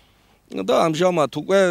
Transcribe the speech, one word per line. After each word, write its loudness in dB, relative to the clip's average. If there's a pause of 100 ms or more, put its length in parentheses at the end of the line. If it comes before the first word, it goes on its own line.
(520)
და 0
ამჟამად 0
უკვე 0 (100)